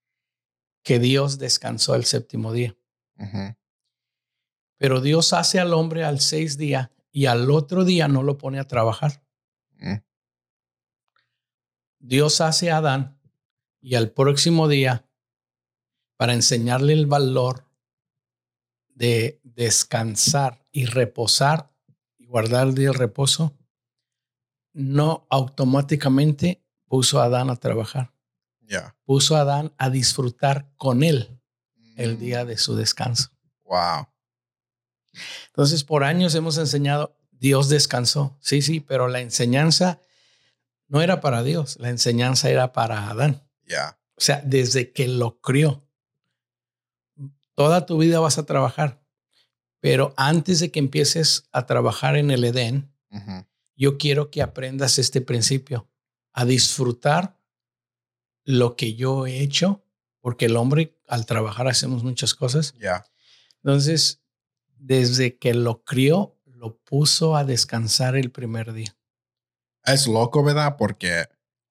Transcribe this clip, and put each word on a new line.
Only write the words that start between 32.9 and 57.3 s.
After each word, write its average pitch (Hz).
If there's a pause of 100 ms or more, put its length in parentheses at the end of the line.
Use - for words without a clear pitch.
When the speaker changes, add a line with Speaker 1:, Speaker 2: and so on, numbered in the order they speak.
Speaker 2:
Wow. 175 (1400)
Speaker 1:
Entonces, 147
por 147
años 170
hemos 160
enseñado, 147 (140)
Dios 135
descansó. 139
Sí, 143
sí, 151
pero 127
la 123
enseñanza 139 (880)
no 143
era 170
para 120
Dios, 147
la 120
enseñanza 123
era 127
para 110
Adán. 135 (160)
Speaker 2:
Ya. 76 (180)
Speaker 1:
O -
sea, 143
desde 131
que 135
lo 120
crió. 143 (1700)
Toda 170
tu 165
vida 165
vas 156
a 151
trabajar, 139 (800)
pero 139
antes 156
de 170
que -
empieces 147
a 131
trabajar 123
en 147
el 123
Edén, 123 (160)
Speaker 2:
Ujú. 101 (320)
Speaker 1:
yo 139
quiero 143
que 147
aprendas 131
este 135
principio, 123 (440)
a 123
disfrutar 131 (1080)